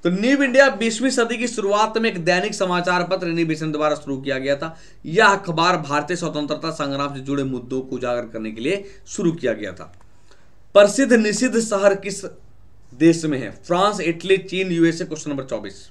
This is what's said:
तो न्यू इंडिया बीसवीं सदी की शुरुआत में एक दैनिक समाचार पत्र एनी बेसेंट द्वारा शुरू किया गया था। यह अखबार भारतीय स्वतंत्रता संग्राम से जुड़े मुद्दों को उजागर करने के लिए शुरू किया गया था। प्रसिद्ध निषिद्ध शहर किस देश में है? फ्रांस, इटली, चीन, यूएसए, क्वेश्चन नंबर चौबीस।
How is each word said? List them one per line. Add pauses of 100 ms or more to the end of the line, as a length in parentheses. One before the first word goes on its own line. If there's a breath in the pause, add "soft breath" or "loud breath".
तो
न्यू
इंडिया
बीसवीं
सदी
की
शुरुआत
में
एक
दैनिक
समाचार
पत्र
एनी
बेसेंट
द्वारा
शुरू
किया
गया
था। (300 loud breath)
यह
अखबार
भारतीय
स्वतंत्रता
संग्राम
से
जुड़े
मुद्दों
को
उजागर
करने
के
लिए (240 loud breath)
शुरू
किया
गया
था। (800 soft breath)
प्रसिद्ध
निषिद्ध
शहर
किस (720)
देश
में
है?
फ्रांस,
इटली,
चीन,
यूएसए,
क्वेश्चन
नंबर
चौबीस।